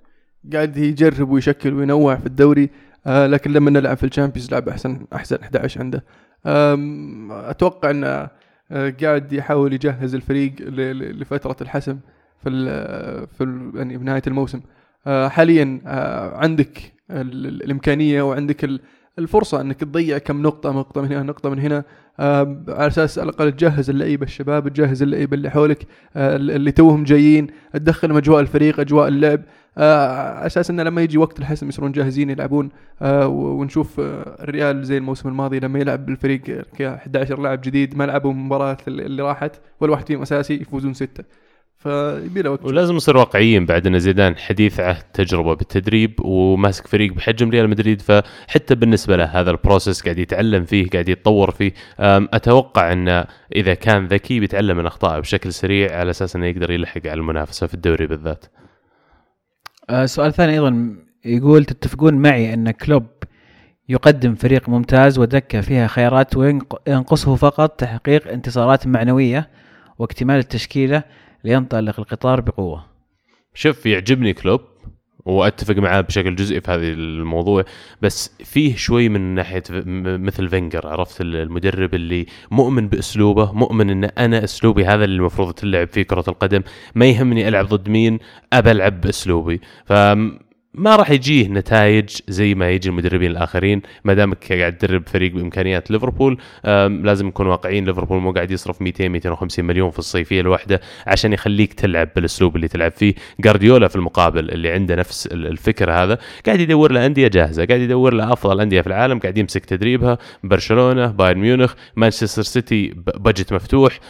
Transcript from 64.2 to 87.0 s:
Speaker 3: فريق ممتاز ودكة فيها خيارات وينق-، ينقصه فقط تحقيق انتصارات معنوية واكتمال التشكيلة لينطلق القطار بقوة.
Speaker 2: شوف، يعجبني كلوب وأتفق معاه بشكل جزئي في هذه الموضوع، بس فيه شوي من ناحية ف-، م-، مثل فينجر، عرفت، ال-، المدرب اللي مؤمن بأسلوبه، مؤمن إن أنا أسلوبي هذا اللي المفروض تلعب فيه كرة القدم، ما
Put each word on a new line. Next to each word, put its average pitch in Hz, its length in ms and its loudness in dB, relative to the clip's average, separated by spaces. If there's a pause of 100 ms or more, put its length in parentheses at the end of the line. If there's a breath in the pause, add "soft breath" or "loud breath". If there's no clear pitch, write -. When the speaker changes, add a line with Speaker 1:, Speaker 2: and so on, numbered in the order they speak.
Speaker 3:
فريق 123 340 0
ممتاز 131 500 4
ودكة 120 420 0
فيها 120 260 0
خيارات 123 480 2
وينق-، 135 520 0
ينقصه 139 480 0
فقط 151 440 2
تحقيق 127 520 -2
انتصارات 123 560 0
معنوية 127 640 2 (500 soft breath)
واكتمال 131 400 0
التشكيلة 135 640 -2 (400 soft breath)
لينطلق 117 560 -2
القطار 127 420 -2
بقوة. 92 440 -6 (680)
Speaker 2:
شوف، - 320 -2
يعجبني 107 480 2
كلوب 95 280 0 (640)
وأتفق 98 500 0
معاه 98 260 2
بشكل 92 340 -2
جزئي 98 260 -2
في - 100 -8
هذه 85 220 -2
الموضوع، 82 720 -2 (360 loud breath)
بس - 420 -4
فيه 143 320 0
شوي 120 340 0
من 95 260 -2
ناحية 92 240 -4
ف-، 90 120 -10
م-، 92 540 -6
مثل 95 240 -4
فينجر، 82 380 -4
عرفت، 82 340 -6
ال-، 85 140 -6
المدرب 87 580 -4
اللي 85 320 -4 (260 loud breath)
مؤمن 120 360 2
بأسلوبه، 104 640 2
مؤمن 107 380 0
إن 95 140 -2
أنا 113 400 0
أسلوبي 104 420 0
هذا 104 180 2
اللي 98 120 0
المفروض 90 380 -2
تلعب 92 340 -2
فيه 98 160 -2
كرة 90 240 -2
القدم، 95 340 0 (340 loud breath)
ما 117 100 6